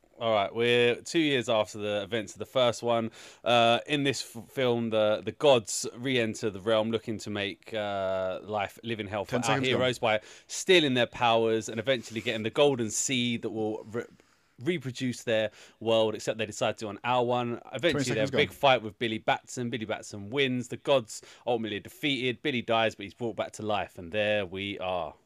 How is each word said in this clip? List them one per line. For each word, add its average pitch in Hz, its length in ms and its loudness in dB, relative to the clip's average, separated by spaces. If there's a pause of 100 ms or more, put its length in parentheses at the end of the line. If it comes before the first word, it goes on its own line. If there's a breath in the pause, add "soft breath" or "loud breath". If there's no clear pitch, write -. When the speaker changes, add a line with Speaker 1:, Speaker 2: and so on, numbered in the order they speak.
(180)
Speaker 1:
All 113 140 0
right, 98 200 2
we're 120 420 4
two - 240 -4
years 135 300 2
after 107 300 0
the 104 240 -2
events 101 300 -6
of - 60 -20
the 107 60 -6
first 120 360 2
one. 117 300 0 (320 loud breath)
Uh, 117 440 4
in 143 160 0
this 131 200 -2 (120)
f-, 110 160 -14
film, 120 400 0
the, 107 340 2
the 107 80 -6
gods 123 520 4 (120)
re-enter 120 520 0
the 95 120 -10
realm, 110 300 2
looking 107 280 -4
to - 100 -12
make, 101 440 -6
uh, 95 680 -2
life, 101 400 -4
living 110 240 -6
hell 98 180 -4
for - 60 -10
Speaker 2:
Ten 123 80 0
Speaker 1:
our 120 40 -4
Speaker 2:
seconds 117 240 2
gone. 117 120 2
Speaker 1:
heroes 127 200 0
by 110 220 2 (260 loud breath)
stealing 160 460 4
their 120 140 2
powers 113 600 2
and 113 100 -8
eventually 113 440 -2
getting 113 220 -4
the 113 80 -2
golden 135 380 4
seed 120 520 -2
that 113 80 -4
will 107 420 -4
re-, 117 120 -4 (600)
reproduce 131 600 -4
their 110 260 0 (320 loud breath)
world, 110 340 2
except 113 220 -4
they 110 80 -2
decide 107 320 -2
to 110 100 -8
on 101 160 -10
our 123 220 4
one. 120 340 0 (140)
Eventually, 135 400 0
they 110 80 0
have 107 80 0
Speaker 2:
Twenty - 0 -
seconds - 0 -
Speaker 1:
a 123 80 -2
big 147 120 4
Speaker 2:
gone. - 60 -18
Speaker 1:
fight 131 280 4
with 107 160 -10
Billy 110 180 -2
Batson. 127 540 -2
Billy 113 140 -6
Batson 101 440 -8
wins. 127 400 0
The - 80 -8
gods 135 440 0 (240 loud breath)
ultimately 110 320 -2
are - 40 -8
defeated. 127 600 -2
Billy 127 200 0
dies, 113 340 2
but 101 80 -12
he's 98 120 -14
brought 113 200 -4
back - 180 -4
to 107 100 -10
life, 101 340 -2
and 85 140 -14
there 104 340 2
we 95 340 -6
are. 90 360 -4 (100)